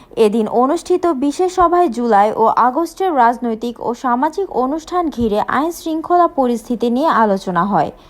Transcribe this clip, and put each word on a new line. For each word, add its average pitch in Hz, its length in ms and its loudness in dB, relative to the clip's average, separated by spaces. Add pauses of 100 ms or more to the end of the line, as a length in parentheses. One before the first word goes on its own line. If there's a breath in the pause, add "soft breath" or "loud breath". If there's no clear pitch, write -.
(160 loud breath)
এদিন 214 320 2
অনুষ্ঠিত 339 600 0
বিশেষ 311 480 -2
সভায় 349 340 2
জুলাই 220 420 2
ও 220 140 2
আগস্টের 311 680 0
রাজনৈতিক 233 680 0
ও 233 120 -4
সামাজিক 277 580 -2
অনুষ্ঠান 320 580 -2
ঘিরে 220 320 -2
আইন 302 300 -2
শৃঙ্খলা 330 560 0
পরিস্থিতি 240 640 -2
নিয়ে 262 180 0
আলোচনা 196 560 0
হয়। 190 280 0 (180 loud breath)